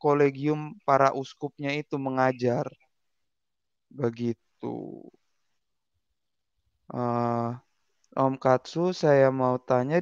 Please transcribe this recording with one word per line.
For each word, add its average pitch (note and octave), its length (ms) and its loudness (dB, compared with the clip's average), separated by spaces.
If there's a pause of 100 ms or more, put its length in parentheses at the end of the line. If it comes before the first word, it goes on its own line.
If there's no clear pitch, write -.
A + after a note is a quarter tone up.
kolegium D3 760 0 (120)
para C3+ 280 6
uskupnya C#3 560 -8 (100)
itu - 160 -10
mengajar. C3 680 -2 (1300)
Begitu. A#2+ 720 -6 (2250)
Eh, A#2+ 560 -2 (760)
Om C3+ 80 0 (100)
Katsu, C3 420 0 (180)
saya C#3 260 6 (120)
mau B2+ 140 2 (140)
tanya, C3+ 320 2